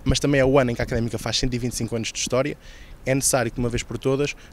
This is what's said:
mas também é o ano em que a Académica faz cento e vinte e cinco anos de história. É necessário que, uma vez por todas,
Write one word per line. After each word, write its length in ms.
mas 120
também 200
é 60
o 140
ano 100
em 60
que 80
a 0
Académica 340
faz 220
cento 160
e 20
vinte 160
e 20
cinco 200
anos 160
de 80
história. 360
É 80
necessário 360
que, 60
uma 120
vez 120
por 160
todas, 380